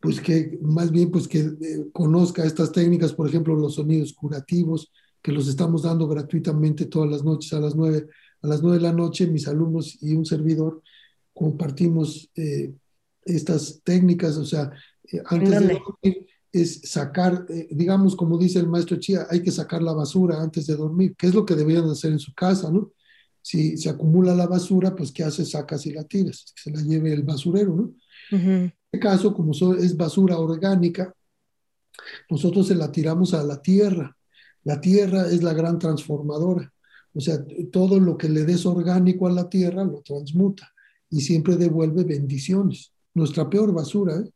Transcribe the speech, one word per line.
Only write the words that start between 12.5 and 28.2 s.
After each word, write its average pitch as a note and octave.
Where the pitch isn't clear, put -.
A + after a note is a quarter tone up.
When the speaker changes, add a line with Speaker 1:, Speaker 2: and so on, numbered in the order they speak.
Speaker 1:
estas D#3+
técnicas, F3
o -
sea, D3
eh, E3+
antes F#3+
Speaker 2:
¿En G3
Speaker 1:
de F#3
Speaker 2:
dónde? -
Speaker 1:
dormir F#3
es E3+
sacar, F3+
eh, E3
digamos, F#3
como E3
dice F3+
el E3+
maestro E3+
Chía, F3+
hay F3
que F3+
sacar E3
la E3
basura D#3
antes D#3+
de D#3
dormir, E3
que F3
es F3+
lo G#3
que F3+
deberían D#3
hacer D3+
en D3+
su -
casa, F3+
¿no? G3
Si D#3+
se -
acumula F3
la F3
basura, F#3
pues, D3
¿qué E3
haces? D3+
Sacas D3
y D3+
la D#3
tiras, F3
que -
se D3+
la D3+
lleve D#3
el D3
basurero, F3
¿no? F#3